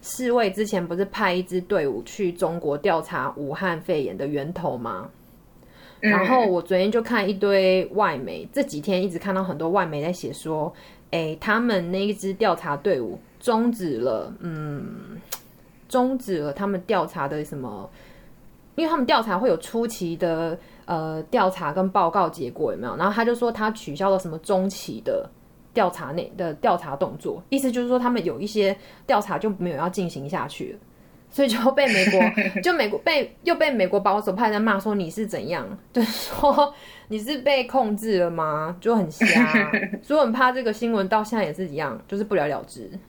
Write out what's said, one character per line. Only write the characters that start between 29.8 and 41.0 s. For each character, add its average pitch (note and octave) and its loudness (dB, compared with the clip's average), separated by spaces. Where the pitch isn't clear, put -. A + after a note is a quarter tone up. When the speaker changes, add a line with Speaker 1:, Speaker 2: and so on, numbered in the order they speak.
Speaker 1:
进 F3+ -2
行 D3 -8
下 D3 -4
去 - -10
了， - -16
所 C#4 4
以 C4 4
就 A3+ 0
被 C#4 4
美 G3 4
国， F#3+ 6
Speaker 2:
<laughs> F#3 -2
Speaker 1:
就 F4 4
美 C4 2
国 G#3 -2
被， D4 0
又 E4+ 2
被 D#4 2
美 G#3 2
国 G3+ 2
保 G3+ 2
守 G#3 -2
派 G#3+ 2
在 G#3 0
骂 G#3+ 4
说 G#3 -2
你 F3+ -2
是 G#3+ -4
怎 C#3 -6
样， D3+ -4
就 B3 2
是 - -2
说 C#4+ 4
你 G#3+ -6
是 B3+ -6
被 C4+ 2
控 A#3+ 0
制 G#3+ 0
了 E3+ 2
吗？ D#3+ -2
就 A#3 2
很 F3+ 2
瞎 A3 2
啊。 G#3+ 2
Speaker 2:
<laughs> G#3 -8
Speaker 1:
所 D4 0
以 D#4 6
我 C#4 6
很 A3+ 0
怕 B3+ 4
这 B3+ -2
个 A3+ 0
新 A#3 -2
闻 G3 0